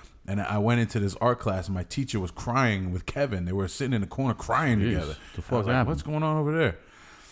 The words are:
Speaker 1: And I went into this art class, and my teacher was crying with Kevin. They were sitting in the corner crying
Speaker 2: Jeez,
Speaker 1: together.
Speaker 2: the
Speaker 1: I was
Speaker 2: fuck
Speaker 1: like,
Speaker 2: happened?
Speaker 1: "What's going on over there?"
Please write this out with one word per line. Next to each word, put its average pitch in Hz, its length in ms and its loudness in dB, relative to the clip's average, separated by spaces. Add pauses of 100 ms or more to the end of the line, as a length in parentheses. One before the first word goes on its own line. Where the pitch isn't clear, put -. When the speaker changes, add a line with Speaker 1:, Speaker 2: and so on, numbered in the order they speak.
(260)
Speaker 1:
And 101 140 -2
I 104 180 0
went 117 220 4
into 113 200 0
this 98 160 -2
art 120 240 2
class, 95 260 -2
and 98 80 -2
my 90 80 -2
teacher 123 380 -2
was 90 100 -4
crying 110 640 0
with 92 140 -4
Kevin. 113 400 -2
They 90 60 -2
were 95 140 0
sitting 131 280 -2
in 107 80 2
the 95 40 -2
corner 131 280 -2
crying 120 440 2
Speaker 2:
Jeez, 98 60 4
Speaker 1:
together. 92 220 0
Speaker 2:
the 76 60 -6
Speaker 1:
I - 260 -14
was 92 60 -8
Speaker 2:
fuck 113 220 0
Speaker 1:
like, 120 80 2
Speaker 2:
happened? 120 140 4
Speaker 1:
"What's - 140 -2
going 151 200 -2
on 156 140 2
over 151 200 2
there?" 139 220 2 (540)